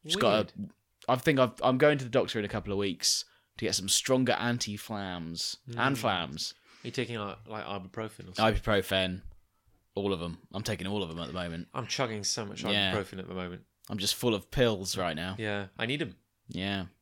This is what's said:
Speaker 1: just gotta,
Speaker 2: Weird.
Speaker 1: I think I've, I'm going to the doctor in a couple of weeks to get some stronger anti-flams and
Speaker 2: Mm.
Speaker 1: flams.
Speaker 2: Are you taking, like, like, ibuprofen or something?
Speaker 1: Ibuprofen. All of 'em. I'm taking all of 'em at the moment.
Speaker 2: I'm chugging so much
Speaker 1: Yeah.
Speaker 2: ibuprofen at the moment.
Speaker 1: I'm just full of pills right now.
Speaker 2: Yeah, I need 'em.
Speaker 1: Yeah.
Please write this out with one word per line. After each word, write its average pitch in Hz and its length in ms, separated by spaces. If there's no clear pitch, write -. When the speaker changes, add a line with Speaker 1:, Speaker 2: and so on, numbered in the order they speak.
Speaker 1:
just 165 160
gotta, 107 360
Speaker 2:
Weird. 202 140
Speaker 1:
I 127 80
think 135 240
I've, 123 220
I'm 131 160
going 147 200
to 131 60
the 117 60
doctor 113 280
in 104 60
a 98 40
couple 101 240
of 98 60
weeks - 460
to - 80
get - 100
some 95 140
stronger 127 460
anti-flams 101 1200
and 131 200
Speaker 2:
Mm. - 20
Speaker 1:
flams. 87 560
Speaker 2:
Are - 40
you - 40
taking, 120 260
like, 101 200
like, 107 160
ibuprofen 95 680
or 92 40
something? 110 280
Speaker 1:
Ibuprofen. 95 600
All 98 160
of 85 100
'em. 85 160
I'm 98 100
taking 92 240
all 101 160
of 80 80
'em 82 80
at 85 80
the 64 60
moment. 87 420
Speaker 2:
I'm 123 140
chugging 110 340
so 110 220
much 101 180
Speaker 1:
Yeah. 101 320
Speaker 2:
ibuprofen 98 240
at 90 80
the 87 80
moment. 90 300
Speaker 1:
I'm 107 100
just 98 160
full 120 200
of 95 160
pills 104 460
right 85 200
now. 92 220
Speaker 2:
Yeah, 104 300
I 113 80
need 147 160
'em. 101 140
Speaker 1:
Yeah. 95 380